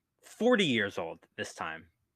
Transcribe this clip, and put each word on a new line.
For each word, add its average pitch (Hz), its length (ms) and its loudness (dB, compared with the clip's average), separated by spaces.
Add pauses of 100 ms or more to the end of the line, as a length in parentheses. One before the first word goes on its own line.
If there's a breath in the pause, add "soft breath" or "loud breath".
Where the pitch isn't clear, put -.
(220)
Forty 220 440 2
years 110 320 2
old 85 220 -6 (160)
this - 180 -8
time. 82 320 -8 (300)